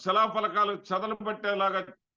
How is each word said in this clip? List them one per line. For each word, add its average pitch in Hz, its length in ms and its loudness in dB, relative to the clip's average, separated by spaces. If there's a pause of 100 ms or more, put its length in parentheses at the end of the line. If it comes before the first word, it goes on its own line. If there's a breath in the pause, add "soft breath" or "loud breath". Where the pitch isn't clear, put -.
శిలాఫలకాలు 208 720 2 (140)
చదలు 214 280 -2 (120)
పట్టేలాగా 196 520 0 (360)